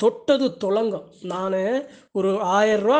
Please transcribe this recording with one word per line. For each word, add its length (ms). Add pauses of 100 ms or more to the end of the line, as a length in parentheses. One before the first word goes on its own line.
தொட்டது 440 (160)
தொடங்கும். 440 (260)
நானு 280 (520)
ஒரு 180 (260)
ஆயிரம் 280
ரூபா 160